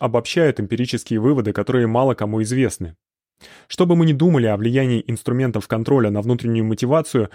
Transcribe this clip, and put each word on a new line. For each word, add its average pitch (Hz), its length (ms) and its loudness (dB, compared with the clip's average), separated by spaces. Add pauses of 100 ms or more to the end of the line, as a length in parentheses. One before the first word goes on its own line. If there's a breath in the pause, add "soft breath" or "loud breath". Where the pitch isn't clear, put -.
обобщают 127 580 0
эмпирические 113 640 -4
выводы, 117 320 0
которые 120 340 0
мало 123 260 2
кому 110 280 -4
известны. 107 560 -2 (720 loud breath)
Что - 160 0
бы 175 100 4
мы 165 100 4
ни 160 80 4
думали 143 340 4
о 104 100 0
влиянии 120 500 0
инструментов 120 640 -4
контроля 113 400 2
на 104 120 -2
внутреннюю 117 440 0
мотивацию, 123 680 0